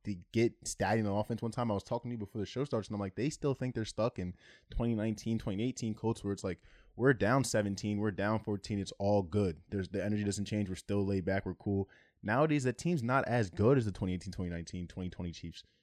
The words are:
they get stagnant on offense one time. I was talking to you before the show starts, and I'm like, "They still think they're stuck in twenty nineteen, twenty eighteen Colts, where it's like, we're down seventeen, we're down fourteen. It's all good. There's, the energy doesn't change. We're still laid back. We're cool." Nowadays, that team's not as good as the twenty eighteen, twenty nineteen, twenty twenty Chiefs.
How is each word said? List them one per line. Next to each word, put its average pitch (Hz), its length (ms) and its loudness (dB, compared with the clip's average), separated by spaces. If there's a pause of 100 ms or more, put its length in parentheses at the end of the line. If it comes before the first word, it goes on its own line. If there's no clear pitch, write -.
they 101 120 -4 (140)
get 113 220 4 (100)
stagnant 107 460 0
on 98 100 2
offense 110 220 -4
one 117 100 -2
time. 117 180 -2
I 104 40 2
was 98 100 0
talking 120 260 -4
to 123 40 -4
you 120 40 -6
before 104 220 -6
the 98 60 -2
show 127 180 -4
starts, 117 240 -2
and 107 80 -6
I'm 101 60 -2
like, 95 140 -4
"They 123 140 0
still 143 240 -2
think 127 220 -4
they're 113 100 0
stuck 110 340 -2
in 90 140 -4 (360)
twenty 117 260 0
nineteen, 110 440 0
twenty 104 240 -4
eighteen 120 300 -2
Colts, 113 320 -2
where 101 80 0
it's 95 100 -6
like, 92 160 -4 (380)
we're 131 160 6
down 117 320 4
seventeen, 104 540 0
we're 107 120 0
down 101 280 0
fourteen. 104 400 -2
It's 95 200 -4
all 101 240 4
good. 90 340 0 (120)
There's, 95 200 -2
the 95 140 -2
energy 104 220 0
doesn't 101 200 0
change. 104 240 0
We're 92 60 -6
still 101 300 -2
laid 98 200 2
back. 95 200 0
We're 92 80 -2
cool." 98 360 -2 (320)
Nowadays, 147 440 2
that 123 120 0
team's 170 260 0
not 127 260 2
as 113 200 2
good 120 280 6
as 117 80 4
the 98 80 0
twenty 92 200 -2
eighteen, 90 200 -6
twenty 90 180 -4
nineteen, 85 360 -6
twenty 92 220 -8
twenty 87 220 -6
Chiefs. - 320 -12 (180)